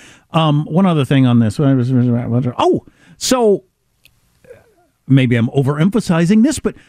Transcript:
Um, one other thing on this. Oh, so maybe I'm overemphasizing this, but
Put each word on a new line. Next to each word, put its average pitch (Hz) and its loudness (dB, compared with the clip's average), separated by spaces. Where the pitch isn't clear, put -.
Um, 151 0
one 170 0
other 156 0
thing 135 2
on 120 2
this. 110 -2
Oh, 123 -2
so 226 0
maybe 127 2
I'm 117 0
overemphasizing 170 0
this, 285 -2
but - -6